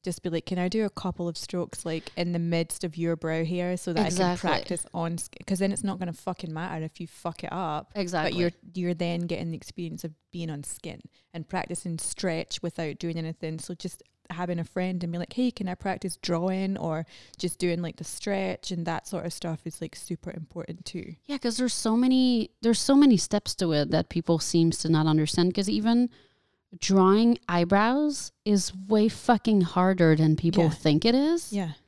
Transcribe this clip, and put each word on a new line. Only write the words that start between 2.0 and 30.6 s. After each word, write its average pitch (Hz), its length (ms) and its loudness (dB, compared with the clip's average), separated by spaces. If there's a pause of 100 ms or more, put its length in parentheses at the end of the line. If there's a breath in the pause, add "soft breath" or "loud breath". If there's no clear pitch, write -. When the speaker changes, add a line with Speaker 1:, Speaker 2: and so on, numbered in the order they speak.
Speaker 1:
in 175 160 -2
the 170 80 -2
midst 170 460 -2
of 160 100 -6
your 165 220 0
brow 160 260 -2
hair 180 320 -2
so 180 160 -6
that 160 140 2
Speaker 2:
Exactly. 180 200 2 (240)
Speaker 1:
I 147 40 2
can 127 60 0
practice - 340 -6
on 170 240 -4
skin?" - 280 -12
'Cause 190 140 -2
then 196 140 0
it's - 100 -4
not 190 160 -4
gonna 175 140 -6
fucking 175 400 -8
matter 160 320 -6
if - 160 -12
you 165 60 -10
fuck - 360 -10
it - 80 -8
up. 160 440 -6
Speaker 2:
Exactly. 175 360 0
Speaker 1:
But 175 80 -2
you're, 175 120 2 (240)
you're 180 180 0
then 170 280 -2
getting 170 300 -4
the 160 60 -6
experience 160 480 -12
of 156 80 -8 (180)
being 165 200 -8
on 147 120 -8
skin - 380 -12 (320)
and 165 160 -10
practicing 175 500 -6
stretch - 640 -4
without 165 380 -6
doing 165 180 -4
anything. 160 420 -8
So - 140 -10
just - 280 -12 (280)
having 175 300 -4
a 165 40 -4
friend 180 400 -4
and 170 80 -4
be 175 80 -4
like, - 140 -8
"Hey, 247 180 0
can 190 160 -8
I 180 80 -4
practice 190 460 -6
drawing?" 190 560 -2
Or 160 280 -4 (320 loud breath)
just - 220 -4
doing, 175 220 0
like, 160 160 -8
the 165 80 -12
stretch - 680 -6
and 170 140 -4
that 165 200 -4
sort 175 200 -8
of 170 80 -6
stuff 165 340 -6
is, - 140 -10
like, - 160 -10
super - 340 -10
important 165 540 -12
too. 170 300 -10 (100)
Speaker 2:
Yeah, 285 140 -6
'cause 233 180 -4
there's 247 160 0
so 226 240 0
many, 254 540 4 (100)
there's 226 180 4
so 277 160 4
many 277 220 10
steps - 380 -2
to 165 180 0
it 147 180 2
that 165 160 2
people 165 320 2
seems 165 380 4
to - 100 -4
not 156 200 4
understand. 160 460 2
'Cause 196 140 -2
even 226 420 2 (680 soft breath)
drawing 196 680 6
eyebrows 214 840 2 (140)
is 202 260 2 (160)
way 214 220 4
fucking 214 520 2
harder 180 540 4
than 156 200 4
people 170 300 2